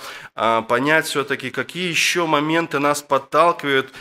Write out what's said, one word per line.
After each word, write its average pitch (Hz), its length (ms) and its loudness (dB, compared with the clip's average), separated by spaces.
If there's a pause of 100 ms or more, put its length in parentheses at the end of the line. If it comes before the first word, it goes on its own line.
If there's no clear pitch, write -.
(360)
а, 113 260 2
понять 143 440 2
все-таки, 131 460 -4
какие 170 380 -6
еще 165 380 0
моменты 156 520 0
нас 143 220 0
подталкивают 143 1000 0